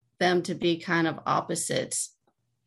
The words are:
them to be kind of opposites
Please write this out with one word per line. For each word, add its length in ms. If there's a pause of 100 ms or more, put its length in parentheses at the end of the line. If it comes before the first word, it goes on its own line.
(180)
them 260
to 100
be 240
kind 280
of 200
opposites 880 (520)